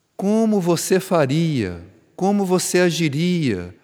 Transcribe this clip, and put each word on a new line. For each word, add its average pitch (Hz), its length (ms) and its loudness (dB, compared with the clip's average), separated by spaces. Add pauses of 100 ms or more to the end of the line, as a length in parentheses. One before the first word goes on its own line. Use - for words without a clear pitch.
(160)
como 214 440 0
você 175 400 0
faria, 139 840 -2 (300)
como 196 300 0
você 180 340 0
agiria, 156 1040 0